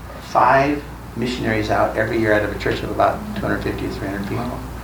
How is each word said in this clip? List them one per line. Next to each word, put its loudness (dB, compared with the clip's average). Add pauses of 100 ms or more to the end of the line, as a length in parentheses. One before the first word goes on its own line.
(240)
five 4 (320)
missionaries 0
out 2
every 0
year 4
out 4
of -2
a -6
church -2
of -4
about 2 (160)
two -4
hundred -2
fifty -4
to -4
three -6
hundred -4
people. -4 (260)